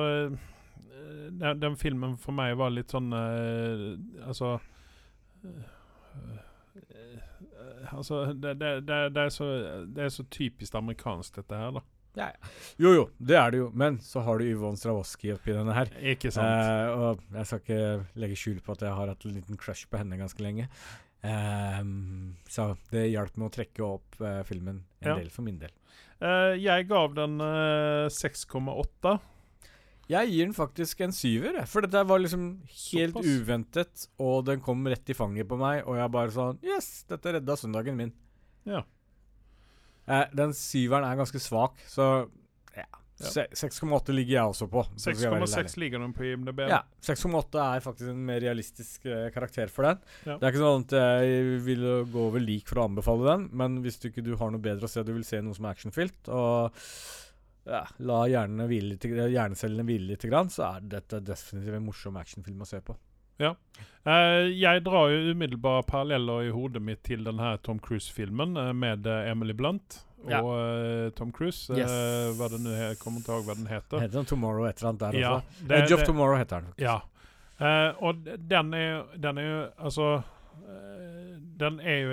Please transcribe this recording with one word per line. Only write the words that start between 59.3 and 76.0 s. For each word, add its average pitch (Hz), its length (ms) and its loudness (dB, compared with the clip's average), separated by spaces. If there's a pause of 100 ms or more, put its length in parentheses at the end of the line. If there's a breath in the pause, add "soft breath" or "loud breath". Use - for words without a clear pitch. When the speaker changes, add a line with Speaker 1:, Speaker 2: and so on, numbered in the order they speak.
Speaker 2:
hvile 110 300 0
litt - 80 -8
grann, 151 260 2
så 95 280 -4
er 92 120 -12
dette 101 320 -8
definitivt 98 540 -8
en 107 100 -4
morsom 101 320 -8
actionfilm 95 460 -12
å 95 40 -10
se 98 140 -10
på. - 160 -10 (420)
Speaker 1:
Ja. 156 160 0 (520 loud breath)
Eh, 175 440 6
jeg 180 340 6
drar 175 260 6
jo 160 240 2
umiddelbare 131 520 2
paralleller 123 640 0
i - 20 0
hodet 123 320 -2
mitt 107 220 -6
til 113 200 -4
den 110 140 -2
her 113 200 0
Tom 110 200 -4
Cruise-filmen, 113 800 -4
eh, 127 160 0
med, 113 340 -2
eh, 110 240 0
Emily 110 220 -2
Blunt 143 480 -4 (240)
og, - 60 -6
Speaker 2:
Ja. 139 100 2 (680)
Speaker 1:
eh, 110 40 -4
Tom 117 200 -6
Cruise, - 400 -6
eh, 127 60 0
Speaker 2:
Yes. 120 600 0
Speaker 1:
hva 117 140 -2
det 113 100 -6
nu 117 140 -4
he-, 110 220 -2
kommer 117 240 -8
ikke 113 160 -4
ihåg 110 100 -4
hva 107 80 -4
den 110 120 -6
heter. 107 340 -4
Speaker 2:
Heter 113 120 -2
den 135 120 0
Tomorrow 113 420 0
et 101 140 -4
eller 117 80 -2
annet 110 100 -2 (140)
der 131 80 2
Speaker 1:
Ja, 123 160 2
Speaker 2:
også? - 320 -8
Speaker 1:
det, 143 160 8
Speaker 2:
Edge 156 80 6
of 165 80 10